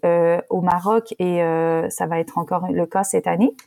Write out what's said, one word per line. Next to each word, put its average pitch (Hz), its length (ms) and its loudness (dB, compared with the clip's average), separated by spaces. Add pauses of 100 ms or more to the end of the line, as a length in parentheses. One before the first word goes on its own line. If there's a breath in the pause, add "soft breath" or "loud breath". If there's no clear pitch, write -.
euh, 170 360 4 (100)
au 190 100 0
Maroc 180 580 0
et, 180 240 0
euh, 165 460 0
ça - 180 -4
va 165 120 -2
être 165 180 -4
encore 175 340 -4
le 175 140 0
cas 190 200 -2
cette 185 220 -2
année, 185 300 0 (100)